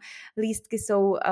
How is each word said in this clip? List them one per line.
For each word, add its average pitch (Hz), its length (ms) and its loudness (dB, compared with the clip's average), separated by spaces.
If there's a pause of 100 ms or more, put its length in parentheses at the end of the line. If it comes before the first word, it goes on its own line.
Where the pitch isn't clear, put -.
(380)
Lístky 220 420 -2
jsou, 202 360 4
eh, - 40 -2 (120)